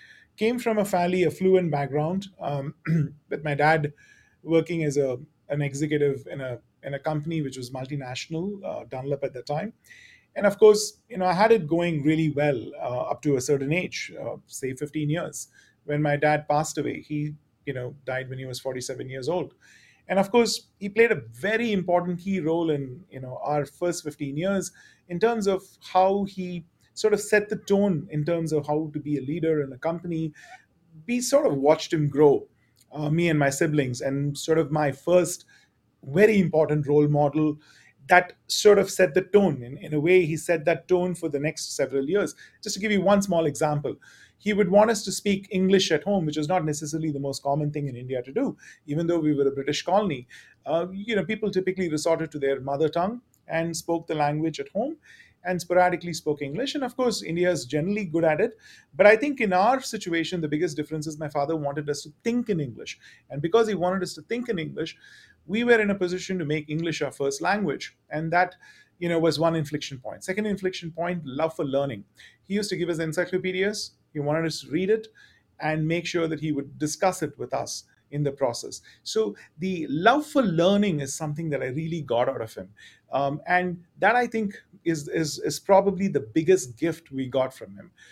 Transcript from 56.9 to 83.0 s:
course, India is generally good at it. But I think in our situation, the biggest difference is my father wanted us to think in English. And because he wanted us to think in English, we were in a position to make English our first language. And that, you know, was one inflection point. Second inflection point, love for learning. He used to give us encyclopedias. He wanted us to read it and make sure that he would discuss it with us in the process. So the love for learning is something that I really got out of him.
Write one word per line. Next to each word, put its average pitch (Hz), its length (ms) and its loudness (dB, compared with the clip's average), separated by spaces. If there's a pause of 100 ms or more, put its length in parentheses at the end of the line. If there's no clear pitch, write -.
course, 247 260 0
India 175 280 0
is 156 140 -2
generally 175 400 -2
good 165 200 0
at 156 160 4
it. 240 180 0 (360)
But 190 120 2
I 220 100 8
think 285 240 -4
in 196 140 0
our 226 260 4
situation, 175 640 -4
the 151 60 -4
biggest 151 280 -2
difference 151 300 -6
is 151 120 -8
my 156 100 -8
father 147 280 -2
wanted 147 320 -4
us 143 140 -4
to 151 100 -18 (100)
think 240 280 -2
in 175 100 0
English. 120 380 -10 (320)
And 139 100 -6
because 170 280 2
he 202 60 -2
wanted 180 280 0
us 175 120 -6
to 151 80 -16
think 240 260 -6
in 202 100 -2
English, 151 380 -6 (500)
we 214 160 -2
were 240 160 6
in 208 120 2
a 196 40 2
position 185 440 -2
to 160 80 -2
make 151 240 -2
English 156 320 -2
our 135 100 -4
first 139 300 -2
language. 180 520 -2 (140)
And 160 240 -4
that, 180 220 2 (440)
you 175 120 -4
know, 165 80 2
was 160 200 4
one 165 160 2
inflection 147 440 -4
point. - 260 -14
Second 208 220 -4
inflection 185 440 -4
point, 170 360 -4
love 151 280 -2
for 156 120 -2
learning. 135 380 -2 (400)
He 190 100 -6
used 202 160 -2
to 180 60 -2
give 165 120 -2
us 165 100 -2
encyclopedias. 185 920 -2 (220)
He 151 60 -6
wanted 151 260 0
us 156 160 -6
to 135 80 -20
read 180 180 0
it 220 200 0 (520)
and 156 260 0
make 165 200 0
sure 165 200 0
that 160 140 -4
he 156 120 -2
would 139 260 -6
discuss 151 440 0
it 147 160 -6
with 123 140 -8
us 123 320 -6 (260)
in 147 120 -4
the 143 100 0
process. 120 480 -4 (220)
So 214 320 -2 (240)
the 180 320 -4
love 220 340 4
for - 160 2
learning 185 600 4
is 139 120 -6
something 156 380 -6
that 135 120 -2
I 131 40 -4
really 160 340 -4
got 123 280 0
out 131 120 -4
of 113 140 -8
him. 95 160 -14 (420)